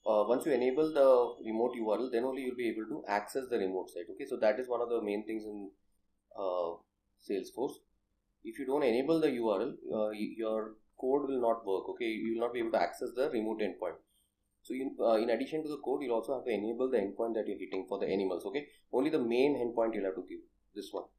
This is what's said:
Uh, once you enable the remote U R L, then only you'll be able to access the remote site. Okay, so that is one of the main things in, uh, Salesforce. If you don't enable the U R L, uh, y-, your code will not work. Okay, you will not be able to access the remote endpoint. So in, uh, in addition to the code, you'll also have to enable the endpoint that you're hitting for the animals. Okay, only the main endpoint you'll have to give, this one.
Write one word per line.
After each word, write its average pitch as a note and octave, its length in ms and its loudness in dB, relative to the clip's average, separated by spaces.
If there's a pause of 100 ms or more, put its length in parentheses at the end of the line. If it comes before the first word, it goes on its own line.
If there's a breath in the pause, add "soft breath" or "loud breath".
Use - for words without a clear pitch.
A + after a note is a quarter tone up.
Uh, G#2+ 220 4
once C3+ 180 2
you D#3+ 60 2
enable C3 420 2
the B2+ 520 6
remote A#2 300 0
U A2 140 -2
R G2+ 100 2
L, B2+ 120 -2
then A#2 120 0
only C3 200 -4
you'll A#2+ 120 -4
be A#2+ 140 -2
able A2 180 -6
to D3 200 -8
access G#2 420 -2
the A#2+ 80 0
remote F#2 320 -2
site. E2+ 220 -10
Okay, C#3 140 -10
so B2+ 120 -6
that A2 220 2
is B2+ 80 -6
one A#2+ 140 -2
of A#2 80 -2
the A2+ 120 0
main G#2 240 -2
things A2 200 -6
in, G#2 240 -10 (680)
uh, F2+ 340 -2 (560)
Salesforce. G#2+ 480 -4 (680)
If A2+ 160 -12
you C3+ 60 -6
don't C#3+ 180 2
enable C3+ 360 4
the D#3 120 4
U A2+ 180 0
R G2 120 2
L, C3 80 -2 (220)
uh, G#2+ 180 0
y-, G#2 280 -6
your A2 380 -2 (240)
code C3+ 280 2
will C3 140 0
not A2+ 240 2
work. F#2+ 240 0
Okay, A#2 160 -4
you A2 280 -2
will A2+ 80 -2
not B2 120 0
be B2 60 -4
able A2+ 120 0
to G2 100 4
access - 340 -2
the C3+ 140 2
remote G#2+ 320 -2
endpoint. F2+ 340 -4 (680)
So - 120 -10
in, C3 260 -4
uh, A2+ 140 6
in A2+ 160 4
addition C3 340 0
to D3+ 60 -6
the D3 80 -6
code, C#3+ 240 -2
you'll A#2 140 0
also B2+ 200 0
have B2 100 -6
to B2 60 0
enable A#2 380 0
the B2 80 2
endpoint G#2+ 380 0
that A2 120 0
you're G2 100 -4
hitting F#2 300 -6
for G2 120 -4
the G2 80 0
animals. F#2 380 0
Okay, A#2+ 220 -4 (260 loud breath)
only C3+ 160 2
the D#3 100 2
main B2+ 360 4
endpoint A#2 380 0
you'll G2 120 -2
have F#2+ 100 -2
to F2+ 140 -8
give, E2+ 100 -12 (360)
this G2+ 160 -10
one. F#2 120 -6 (160)